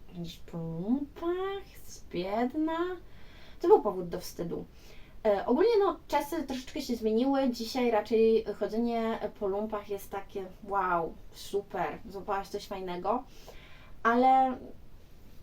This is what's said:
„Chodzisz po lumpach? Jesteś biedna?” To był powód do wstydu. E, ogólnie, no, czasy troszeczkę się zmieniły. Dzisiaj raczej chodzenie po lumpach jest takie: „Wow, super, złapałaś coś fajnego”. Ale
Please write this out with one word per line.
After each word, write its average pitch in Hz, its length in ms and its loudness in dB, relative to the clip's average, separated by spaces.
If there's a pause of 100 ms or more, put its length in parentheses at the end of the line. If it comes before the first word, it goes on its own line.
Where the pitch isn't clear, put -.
(160)
„Chodzisz 170 240 -10 (120)
po 170 60 -8
lumpach? 285 1120 -4
Jesteś - 400 -16
biedna?” 247 680 -2 (840)
To 339 80 2
był 320 140 10
powód 185 260 -2
do 180 120 -6
wstydu. 175 440 -6 (600)
E, 202 220 4
ogólnie, 330 240 6 (100)
no, 381 160 4 (120)
czasy 302 340 0
troszeczkę 254 400 -6
się 233 140 -2
zmieniły. 247 540 4
Dzisiaj 233 400 0
raczej 220 540 4 (140)
chodzenie 226 600 0 (220)
po 202 80 0
lumpach 208 420 -4
jest 196 200 -8
takie: 196 360 -8 (220)
„Wow, 180 460 0 (180)
super, 180 680 -4 (120)
złapałaś 196 380 -4
coś - 180 -8
fajnego”. 185 580 -2 (800)
Ale 262 540 6 (880)